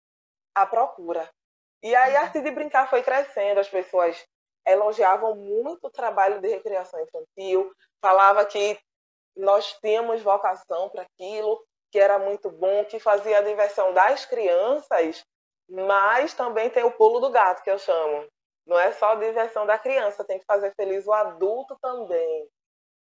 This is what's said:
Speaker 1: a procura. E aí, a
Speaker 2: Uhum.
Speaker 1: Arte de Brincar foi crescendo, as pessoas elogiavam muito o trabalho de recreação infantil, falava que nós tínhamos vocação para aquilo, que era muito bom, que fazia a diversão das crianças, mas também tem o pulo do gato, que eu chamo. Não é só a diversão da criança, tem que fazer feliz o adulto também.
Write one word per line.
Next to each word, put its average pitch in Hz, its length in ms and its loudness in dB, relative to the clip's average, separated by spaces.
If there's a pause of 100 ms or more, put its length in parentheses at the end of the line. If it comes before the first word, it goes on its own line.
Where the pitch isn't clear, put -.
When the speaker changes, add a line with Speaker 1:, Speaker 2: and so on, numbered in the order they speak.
(560)
Speaker 1:
a 196 120 4
procura. 170 640 -4 (540)
E 226 120 0
aí, 262 220 6
a 294 40 4
Speaker 2:
Uhum. - 20 0
Speaker 1:
Arte 320 180 -4
de 302 100 -4
Brincar 262 380 0
foi 247 140 2
crescendo, 220 580 0
as 196 80 -2
pessoas 180 560 -2 (460)
elogiavam 208 640 2
muito 226 520 -6
o - 40 -12
trabalho 202 500 -2
de 180 80 -4
recreação 185 520 -6
infantil, 175 720 -4 (280)
falava 196 440 6
que 208 340 -4 (560)
nós 202 460 0
tínhamos 226 400 -2
vocação 196 680 -2
para 185 140 -14
aquilo, 214 600 -6 (280)
que 202 80 0
era 196 200 6
muito 196 320 -6
bom, 190 340 0
que 226 140 -12
fazia 208 400 2
a 202 40 2
diversão 202 500 0
das 208 320 2
crianças, 196 1000 0 (460)
mas 196 640 0
também 233 360 -2
tem 233 140 0
o 247 80 2
pulo 233 280 4
do 262 120 -2
gato, 196 320 2
que 202 80 -2
eu 196 80 -2
chamo. 151 480 -2 (400)
Não 175 120 2
é 185 140 4
só 214 200 0
a - 20 2
diversão 226 500 -4
da 214 140 0
criança, 220 460 -4
tem 190 140 -6
que - 60 -20
fazer 202 300 0
feliz 196 320 -6
o 214 60 2
adulto 214 680 -4
também. 170 640 -6 (540)